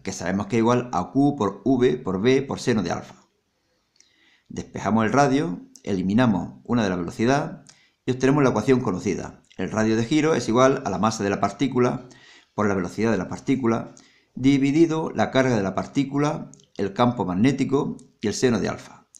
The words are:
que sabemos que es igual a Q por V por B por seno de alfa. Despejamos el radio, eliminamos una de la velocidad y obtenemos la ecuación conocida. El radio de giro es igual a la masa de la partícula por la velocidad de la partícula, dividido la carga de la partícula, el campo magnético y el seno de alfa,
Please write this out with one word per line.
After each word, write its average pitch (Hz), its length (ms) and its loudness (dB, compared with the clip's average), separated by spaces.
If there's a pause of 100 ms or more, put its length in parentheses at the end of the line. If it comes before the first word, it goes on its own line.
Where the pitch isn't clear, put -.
que 95 100 -8
sabemos 95 340 -4
que 120 100 -2
es 117 40 4
igual 120 320 2
a 90 180 -4
Q 143 240 2
por 101 300 -2
V 127 320 2
por 92 240 -4
B 131 220 2
por 98 180 -8
seno 110 220 0
de 85 80 -4
alfa. - 240 -6 (1400)
Despejamos 107 560 -2
el 101 80 0
radio, 127 480 2 (220)
eliminamos 98 800 0
una 117 200 0
de 98 60 0
la 90 60 -2
velocidad 127 680 -2 (400)
y - 60 -4
obtenemos 131 340 2
la 123 60 4
ecuación 123 320 2
conocida. 90 580 -4 (160)
El 92 140 -6
radio 110 260 2
de 113 80 0
giro 151 300 2
es - 160 -2
igual 131 340 4
a 101 60 -4
la 92 80 -4
masa 107 260 -2
de 101 60 0
la 98 100 -2
partícula 123 720 -2 (420)
por 104 160 0
la 101 60 0
velocidad 95 360 -2
de 107 60 0
la 90 120 -4
partícula, 113 640 -2 (400)
dividido 143 760 2
la - 220 -2
carga 131 240 2
de 101 80 0
la 95 100 -4
partícula, 143 800 -2 (240)
el 98 160 -4
campo 120 320 0
magnético 131 720 0 (240)
y 107 80 -2
el 101 60 -2
seno 120 260 2
de 87 80 -2
alfa, - 400 -12 (120)